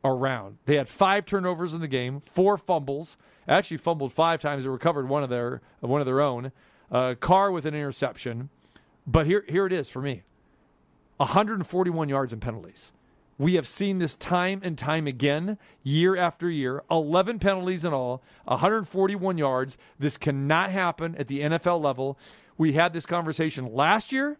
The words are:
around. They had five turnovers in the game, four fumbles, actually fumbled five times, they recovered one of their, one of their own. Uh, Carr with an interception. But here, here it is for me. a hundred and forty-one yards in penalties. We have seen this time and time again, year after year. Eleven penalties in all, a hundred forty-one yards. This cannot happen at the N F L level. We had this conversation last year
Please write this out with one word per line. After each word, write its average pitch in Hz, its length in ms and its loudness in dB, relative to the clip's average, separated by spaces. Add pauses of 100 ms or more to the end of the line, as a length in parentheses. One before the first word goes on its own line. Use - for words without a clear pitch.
around. 127 600 -2
They 147 100 4
had 135 120 0
five 196 380 2
turnovers 180 480 -2
in 165 80 -6
the 160 60 -6
game, 131 320 -4
four 190 380 2
fumbles, 151 600 -4 (300)
actually 165 300 2
fumbled 147 360 -4
five 165 280 2
times, 143 220 -4
they 135 60 -4
recovered 135 400 -2
one 143 140 2
of 127 60 -4
their, 123 320 -4 (180)
one 131 220 0
of 139 40 0
their 131 160 2
own. 131 300 -2 (400)
Uh, 127 280 0
Carr 190 320 4
with 160 140 -4
an 151 80 -2
interception. 131 760 -6 (580)
But 151 180 4
here, 196 220 2
here 190 180 0
it 180 80 0
is 156 160 -4
for 127 120 -8
me. 131 200 -6 (960)
a 139 60 2
hundred 214 300 2
and 185 120 -4
forty-one 175 420 0
yards 135 240 0
in 110 60 -10
penalties. 110 520 -10 (460)
We 170 180 4
have 151 120 0
seen 196 320 -2
this 165 160 -2
time 185 480 -2
and 170 140 -6
time 156 300 -2
again, 143 500 -2 (260)
year 165 320 4
after 175 340 0
year. 139 420 -2
Eleven 175 480 2
penalties 185 440 0
in 165 100 0
all, 127 280 -2 (260)
a 131 100 0
hundred 202 300 2
forty-one 190 500 0
yards. 131 400 0 (220)
This 143 180 -2
cannot 151 540 0
happen 165 440 -2
at 139 120 -6
the 139 140 -4
N 151 120 0
F 165 140 -2
L 175 120 2
level. 135 380 -2 (400)
We 160 160 4
had 165 200 4
this 165 120 -6
conversation 160 680 -2
last 165 380 2
year 285 280 -2